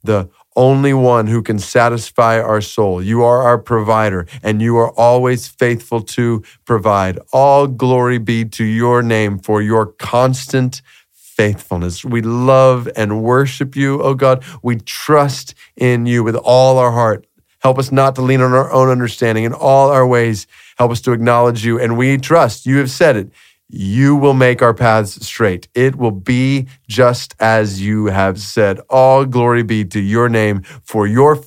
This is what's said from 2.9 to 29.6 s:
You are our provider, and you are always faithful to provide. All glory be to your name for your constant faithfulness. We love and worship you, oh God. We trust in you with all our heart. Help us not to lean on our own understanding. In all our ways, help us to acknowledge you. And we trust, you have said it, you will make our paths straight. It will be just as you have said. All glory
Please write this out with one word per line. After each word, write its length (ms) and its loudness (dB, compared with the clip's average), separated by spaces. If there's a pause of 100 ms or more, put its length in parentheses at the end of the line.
You 220 0
are 180 2
our 160 2
provider, 680 -2 (160)
and 180 -2
you 160 0
are 140 0
always 560 0
faithful 540 -4
to 420 -4 (200)
provide. 540 -2 (160)
All 320 4
glory 540 0
be 260 -4
to 180 -8
your 380 0
name 380 -2
for 240 -2
your 240 0
constant 960 -4 (300)
faithfulness. 920 -6
We 160 -4
love 760 2
and 280 -4
worship 520 -2
you, 260 -2
oh 120 0
God. 300 0 (180)
We 140 -4
trust 800 -2 (200)
in 300 0
you 180 0
with 120 -2
all 420 4
our 140 2
heart. 340 -2 (340)
Help 200 0
us 120 -4
not 240 2
to 60 -6
lean 200 2
on 120 2
our 180 0
own 180 2
understanding. 560 -2
In 80 -4
all 360 4
our 160 4
ways, 400 0 (320)
help 140 2
us 100 -6
to 120 -2
acknowledge 520 0
you. 140 -2
And 180 -2
we 200 0
trust, 480 0
you 120 0
have 140 -2
said 240 2
it, 160 -6 (380)
you 460 0
will 180 2
make 280 2
our 120 2
paths 520 0
straight. 480 -4
It 220 0
will 160 -2
be 560 -2 (200)
just 520 0
as 420 0
you 260 -2
have 320 -2
said. 400 -2 (100)
All 360 4
glory 380 0